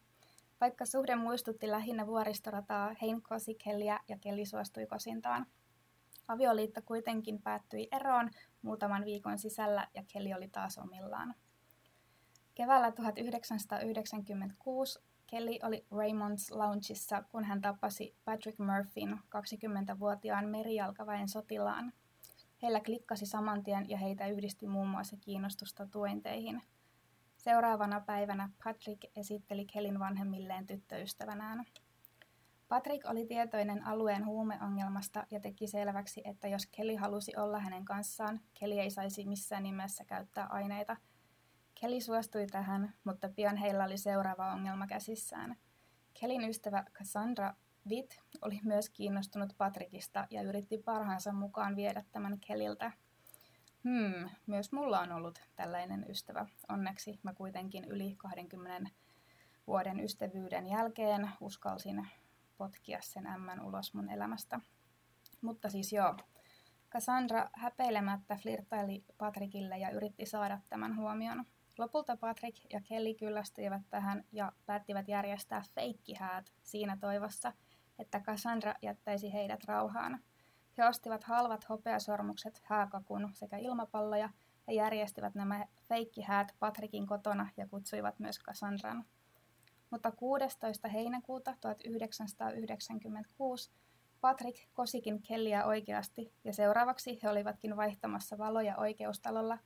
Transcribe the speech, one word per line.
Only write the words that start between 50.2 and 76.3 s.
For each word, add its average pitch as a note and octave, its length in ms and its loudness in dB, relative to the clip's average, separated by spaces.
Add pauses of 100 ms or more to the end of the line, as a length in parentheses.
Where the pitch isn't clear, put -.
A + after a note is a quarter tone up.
ja G#3 120 -2
yritti G3+ 360 -2
parhaansa G#3 540 0
mukaan G3+ 440 0
viedä G3+ 360 0
tämän G3+ 280 -2
Kellyltä. G#3+ 520 -2 (920)
Hmm, G3+ 460 2 (160)
myös G3+ 260 -2
mulla C4+ 280 4
on F3 120 0
ollut E3+ 280 -6 (160)
tällainen F3+ 520 -4
ystävä. - 380 -6 (220)
Onneksi G3 540 -4
mä F#3 120 -6
kuitenkin F#3+ 500 -8
yli G3 320 -4
kahdenkymmenen F3+ 760 -8 (760)
vuoden F#3+ 340 4
ystävyyden F#3+ 640 -2
jälkeen G#3 640 4 (100)
uskalsin G3 680 -4 (500)
potkia - 440 -6
sen F#3+ 240 -10
ämmän F#3 380 -6
ulos F#3+ 300 -6
mun G3+ 160 -4
elämästä. A3 500 -4 (800)
Mutta A3+ 300 -4
siis G3 220 -2
joo, G3 240 6 (760)
Cassandra A#3+ 600 2
häpeilemättä G#3+ 880 0
flirttaili G3+ 640 -2 (140)
Patrickille G3 600 -2
ja F#3+ 120 0
yritti G#3 360 -2
saada G3+ 420 0
tämän A3 280 -2
huomion. A3 480 -2 (340)
Lopulta A#3+ 380 0
Patrick A3+ 560 -6
ja G#3 80 -2
Kelly A3 340 -2
kyllästyivät G#3 760 -4
tähän G3+ 420 0
ja G#3 200 -2 (140)
päättivät G3+ 420 -2
järjestää G3+ 540 -2 (120)
feikkihäät F#3+ 800 -4 (100)